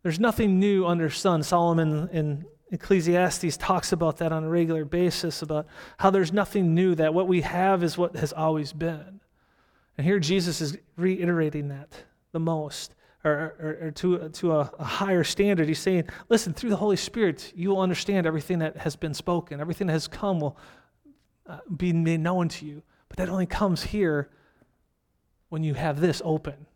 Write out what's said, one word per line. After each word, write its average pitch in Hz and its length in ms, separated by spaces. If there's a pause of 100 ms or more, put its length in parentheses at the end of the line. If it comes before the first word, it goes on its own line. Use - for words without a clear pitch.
There's 170 180
nothing 214 400
new 196 280
under 170 240
sun. 165 320
Solomon 165 680
in 151 380 (240)
Ecclesiastes 175 880
talks - 340
about 160 260
that 160 140
on 160 120
a 160 60
regular 165 340
basis, 170 600
about 151 240 (320)
how 196 100
there's 185 240
nothing 190 400
new, 180 220
that 156 180
what 180 140
we 180 140
have 185 420
is 170 160
what 175 160
has 156 180
always 156 400
been. 165 480 (760)
And 143 80
here 202 100
Jesus 175 420
is 147 160 (200)
reiterating 170 720
that 139 380 (260)
the 165 80
most, 160 560 (280)
or, 151 360
or, 156 220
or 156 100
to, 170 380
to 165 240
a, 147 260
a 151 40
higher 185 400
standard. 196 440
He's 156 100
saying, 185 280 (240)
"Listen, 220 240
through 233 180
the 185 60
Holy 202 180
Spirit, - 600
you 175 140
will 190 120
understand 185 440
everything 160 320
that 160 200
has - 180
been 151 180
spoken. 156 480
Everything 175 240
that 165 80
has 156 140
come 190 320
will, 147 180 (880)
uh, 170 140 (180)
be 180 160
made 165 280
known 175 280
to - 160
you." 151 160 (260)
But - 100
that 185 120
only 185 160
comes 185 380
here 160 480 (1160)
when 160 140
you 147 120
have 147 240
this 170 260
open. 151 400 (100)